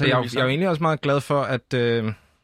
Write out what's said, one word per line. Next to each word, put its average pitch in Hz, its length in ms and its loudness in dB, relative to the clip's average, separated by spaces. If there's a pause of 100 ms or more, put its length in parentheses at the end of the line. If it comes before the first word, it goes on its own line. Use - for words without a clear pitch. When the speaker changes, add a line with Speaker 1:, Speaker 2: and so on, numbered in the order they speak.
Speaker 1:
spillede 127 140 2
Speaker 2:
jeg, 123 60 0
Speaker 1:
vi - 20 -4
Speaker 2:
jeg 120 40 -6
er 120 40 -10
jo 127 60 -2
Speaker 1:
sammen. 131 100 2
Speaker 2:
egentlig 165 200 0
også 160 140 -2
meget 156 180 0
glad 143 200 2
for, 143 200 0
at, 127 320 -4
øh, 117 400 0 (300)